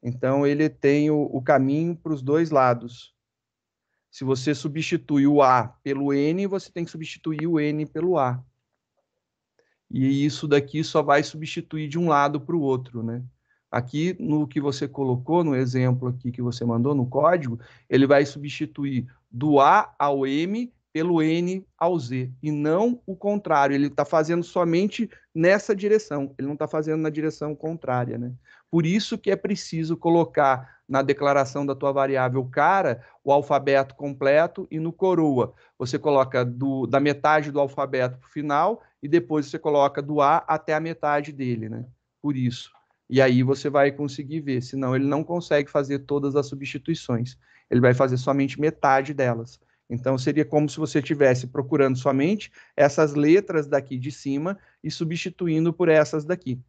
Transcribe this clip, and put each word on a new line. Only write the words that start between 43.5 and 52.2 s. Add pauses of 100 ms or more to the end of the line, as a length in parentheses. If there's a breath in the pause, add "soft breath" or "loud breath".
vai
conseguir
ver,
senão
ele
não
consegue
fazer
todas
as
substituições. (340 soft breath)
Ele
vai
fazer
somente
metade
delas. (280)
Então,
seria
como
se
você
estivesse
procurando
somente (260 soft breath)